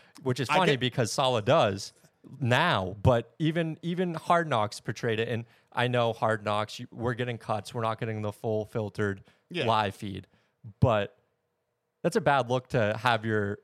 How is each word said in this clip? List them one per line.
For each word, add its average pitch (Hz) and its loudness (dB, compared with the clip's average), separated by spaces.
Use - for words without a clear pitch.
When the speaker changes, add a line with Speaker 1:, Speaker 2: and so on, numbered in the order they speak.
Speaker 1:
which 127 -2
is 117 -2
Speaker 2:
I 151 2
Speaker 1:
funny 180 4
Speaker 2:
get 127 0
Speaker 1:
because 123 -2
Saleh 127 0
does 117 2
now, 120 2
but 120 4
even, 160 -2
even 175 -4
Hard 170 0
Knocks 107 0
portrayed 113 -2
it, 117 -2
and 120 -4
I 120 0
know 120 0
Hard 110 -2
Knocks, 104 -4
you, 123 -14
we're 120 -4
getting 120 -6
cuts, - -6
we're 120 -4
not 113 -2
getting 110 -4
the 104 -4
full 110 -4
filtered 104 -4
Speaker 2:
Yeah. 143 -4
Speaker 1:
live 107 2
feed, 95 -10
but 107 2
that's 170 0
a 220 4
bad 139 4
look 127 0
to 110 2
have 113 2
your, 104 0